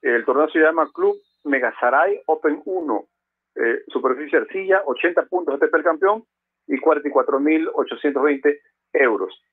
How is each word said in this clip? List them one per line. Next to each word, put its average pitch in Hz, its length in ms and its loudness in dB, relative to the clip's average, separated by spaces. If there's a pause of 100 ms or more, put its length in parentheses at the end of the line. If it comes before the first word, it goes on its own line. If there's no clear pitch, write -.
El 117 220 0
torneo 143 260 2
se 170 80 -2
llama 160 340 2
Club 202 240 0 (280)
Megasaray 135 800 0
Open 156 400 -2
uno, 156 400 -4 (480)
eh, 120 340 -2
superficie 131 500 -2
arcilla, 190 460 0
ochenta 170 400 -2
puntos 165 300 -4
A 139 40 -6
T 151 100 2
P 165 100 2
el 151 60 -2
campeón 190 400 0 (420)
y 139 120 -4
cuarenta 147 300 0
y - 40 -6
cuatro 143 280 0
mil 160 320 2
ochocientos 135 500 -2
veinte 147 380 0 (320)
euros. 107 500 0 (100)